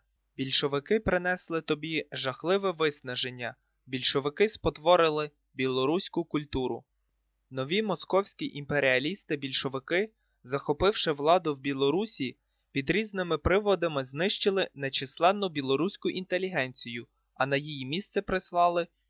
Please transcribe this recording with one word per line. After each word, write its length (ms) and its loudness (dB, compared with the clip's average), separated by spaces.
Більшовики 640 0
принесли 640 -2
тобі 500 -2
жахливе 600 -2
виснаження. 840 -4
Більшовики 640 0
спотворили 840 2
білоруську 680 0
культуру. 600 -4
Нові 320 -2
московські 640 -2
імперіалісти-більшовики, 1600 -2
захопивши 680 0
владу 440 2
в 40 -16
Білорусі, 760 -2
під 180 -2
різними 480 0
приводами 680 2
знищили 680 0
нечисленну 760 0
білоруську 600 0
інтелігенцію, 960 -4
а 100 0
на 120 0
її 280 -6
місце 360 -4
прислали 640 2